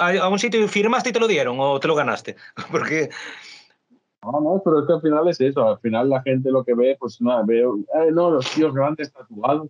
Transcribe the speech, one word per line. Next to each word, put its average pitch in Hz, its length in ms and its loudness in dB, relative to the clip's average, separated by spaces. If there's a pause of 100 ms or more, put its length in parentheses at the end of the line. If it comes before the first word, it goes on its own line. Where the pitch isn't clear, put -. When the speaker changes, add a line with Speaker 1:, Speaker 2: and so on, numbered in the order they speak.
Speaker 1:
a, 180 120 2
a 180 100 0
un 196 100 0
sitio 226 260 0
y 202 40 2
firmaste 226 420 0
y - 20 -2
te 226 80 0
lo 226 80 2
dieron 131 320 0
o 139 180 2
te 139 100 -2
lo 160 60 2
ganaste? 123 420 -2 (200)
<laughs> - 140 -14
Porque 156 400 -2 (1120)
Speaker 2:
No, 131 180 -4
no, 175 240 0
pero 160 160 2
es 139 60 -2
que 170 80 2
al 160 80 0
final 156 260 2
es 175 120 0
eso, 131 280 2
al 104 120 0
final 120 280 0
la 131 140 0
gente 131 280 0
lo 131 140 2
que 123 100 0
ve, 127 240 2
pues 117 220 -10
nada, 120 260 0
ve, 117 140 2
"Eh, 123 520 0
no, 170 180 2
los 135 240 0
tíos 156 200 2
grandes 143 380 -2
tatuados, 127 580 -4